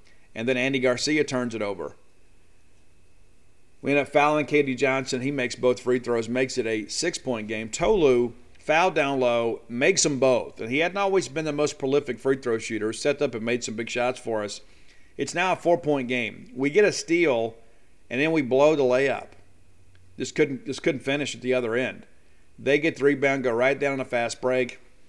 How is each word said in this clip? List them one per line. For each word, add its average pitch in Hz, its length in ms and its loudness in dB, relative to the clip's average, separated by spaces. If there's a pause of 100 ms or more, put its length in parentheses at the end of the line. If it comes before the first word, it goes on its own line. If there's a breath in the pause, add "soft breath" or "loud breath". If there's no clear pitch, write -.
(340 soft breath)
And 117 140 -4
then 127 80 2
Andy 131 220 -2
Garcia 131 460 2
turns 123 300 -4
it 107 80 -4
over. 90 340 -6 (1900)
We 135 80 -2
end 143 100 4
up 135 80 -4
fouling 151 380 4
K 147 160 4
D 131 120 0
Johnson. 131 460 0
He 135 120 -2
makes 123 240 -4
both 123 240 2
free 127 180 2
throws, 117 300 -2
makes 127 300 -2
it 110 80 -2
a 110 200 -2
six-point 127 640 -6
game. 110 200 -6
Tolu 135 640 2 (280)
fouled 165 340 2
down 139 240 0
low, 117 500 0
makes 147 360 2
them 143 160 0
both. 123 400 2
And 113 100 -6
he 135 80 0
hadn't 175 200 0
always 190 300 2
been 151 160 -6
the 156 80 -2
most 147 260 -2
prolific 139 420 0
free 135 160 2
throw 120 220 -2
shooter. 110 340 -4
Stepped 143 280 -2
up 139 140 0
and 110 100 -6
made 117 200 -2
some 117 100 -8
big 113 160 -6
shots 123 300 -2
for 107 240 -2
us. - 160 -8 (560 soft breath)
It's 135 180 -6
now 180 180 0
a 165 40 0
four-point 151 520 0
game. 110 460 -4
We 135 160 0
get 202 140 6
a 175 80 4
steal, 131 640 0 (520 soft breath)
and 123 120 -4
then 160 120 2
we 156 100 2
blow 135 340 4
the 143 80 2
layup. 127 420 2 (880)
This - 160 -6
couldn't, 139 340 0
this 131 120 -8
couldn't 143 220 -2
finish 139 340 -4
at 117 60 -14
the 127 140 0
other 117 200 0
end. 120 320 -4 (520 soft breath)
They 131 200 2
get 156 180 0
the 131 80 -4
rebound, 139 380 2
go 123 100 0
right 127 260 2
down 139 160 -2
on 135 60 -4
a 127 40 -4
fast 117 360 -2
break. 127 380 0 (300 soft breath)